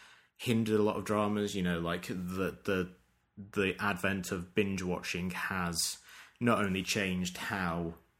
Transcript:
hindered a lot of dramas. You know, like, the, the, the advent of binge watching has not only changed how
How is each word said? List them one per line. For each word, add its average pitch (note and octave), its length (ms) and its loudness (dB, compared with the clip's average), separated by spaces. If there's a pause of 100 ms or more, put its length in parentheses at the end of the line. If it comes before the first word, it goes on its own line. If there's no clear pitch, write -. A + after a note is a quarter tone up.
(360)
hindered A2+ 440 2
a - 20 6
lot G#2 140 4
of G2 80 -4
dramas. G#2 500 2
You F#2+ 80 0
know, F2+ 160 2
like, E2+ 300 -2
the, F#2 560 -2
the, F#2 260 0 (640)
the F#2+ 260 2
advent G2 540 0
of F2+ 240 -4
binge G2 260 2
watching F2+ 480 -2
has F2 680 -2 (420)
not A2+ 240 4
only F#2+ 180 0
changed F#2 540 0
how F2 580 -2 (260)